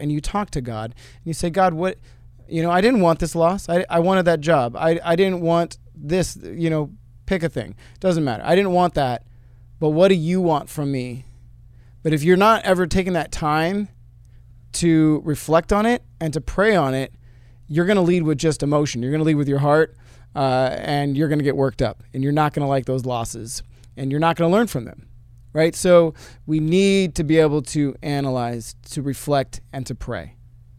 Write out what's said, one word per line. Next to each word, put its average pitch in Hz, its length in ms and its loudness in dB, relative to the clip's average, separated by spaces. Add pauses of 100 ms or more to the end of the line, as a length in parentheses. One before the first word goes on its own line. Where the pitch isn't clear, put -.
and 147 100 -4
you 147 120 -4
talk 202 300 -6
to 135 100 -6
God, 113 320 -10
and - 320 -20
you 165 80 -6
say, 175 160 -4
"God, 185 240 2
what, 180 240 -4 (500)
you 165 140 -2
know, 170 80 0
I 180 100 2
didn't 233 200 4
want 165 180 4
this 165 160 -4
loss. 170 340 0
I, 175 220 0
I 170 80 0
wanted 185 260 2
that 165 160 2
job. 143 340 2
I, 165 300 0
I 170 120 0
didn't 185 260 0
want 170 340 0 (180)
this, 156 480 -4
you 160 280 -4
know, 151 220 -4 (340)
pick 185 160 -2
a 165 80 -2
thing. - 240 -8 (260)
Doesn't 165 240 0
matter. 117 220 -4
I 170 100 4
didn't 196 160 2
want 180 220 2
that. 127 300 -2 (540)
But 156 120 0
what 170 180 4
do 190 60 4
you 175 260 0
want 160 300 0
from 143 200 -4
me?" 127 360 -8 (760)
But 156 100 0
if 147 100 0
you're 175 140 6
not 214 260 4
ever 185 240 0
taking 185 280 -2
that - 180 -4
time 170 560 -2 (840)
to 156 500 4
reflect 156 480 0
on 208 140 2
it 240 180 0 (160)
and 160 140 -4
to 156 60 -6
pray 208 360 2
on 135 180 0
it, 135 180 -6 (540)
you're 151 180 -2
gonna 202 160 2
lead 175 220 2
with 151 160 0
just 156 240 0
emotion. 143 400 -2
You're 127 80 -4
gonna 156 140 0
lead 156 100 2
with 143 140 0
your 139 100 0
heart, 147 380 2 (400)
uh, 131 420 0
and 143 380 -2
you're 156 100 0
gonna 151 160 0
get 139 140 0
worked 135 260 -2
up, 110 220 -4 (100)
and 131 80 -4
you're 139 80 0
not 147 220 2
gonna 143 160 -2
like 135 160 0
those 131 200 -4
losses, 117 600 -8 (320)
and 135 160 -6
you're 147 80 -2
not 165 160 2
gonna 170 160 2
learn 220 160 2
from 120 160 -8
them, - 240 -20 (440)
right? 160 220 2
So 175 400 6 (320)
we 156 140 0
need 185 560 2
to 165 80 -2
be 156 140 4
able 151 240 4
to 143 420 -2
analyze, 127 720 -6 (140)
to 147 120 -8
reflect, 139 580 -4 (120)
and 135 140 -10
to 120 100 -8
pray. 95 400 -12 (420)